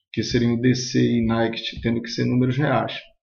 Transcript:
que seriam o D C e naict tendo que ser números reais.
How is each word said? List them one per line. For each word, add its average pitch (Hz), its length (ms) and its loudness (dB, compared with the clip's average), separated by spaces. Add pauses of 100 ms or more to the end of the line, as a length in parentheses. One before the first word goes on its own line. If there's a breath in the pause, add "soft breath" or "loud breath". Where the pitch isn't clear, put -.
(120)
que 113 100 -2
seriam 120 320 0
o 113 60 -2
D 123 140 4
C - 280 0
e 120 220 2
naict 113 560 -2
tendo 117 220 0
que - 80 -12
ser 123 160 -2
números 123 320 2
reais. 131 420 -2 (240)